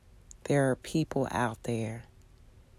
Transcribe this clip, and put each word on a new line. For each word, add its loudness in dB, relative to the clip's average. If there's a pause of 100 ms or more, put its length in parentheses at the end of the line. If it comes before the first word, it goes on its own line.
(440)
there 4
are 2
people -2
out -2
there -4 (760)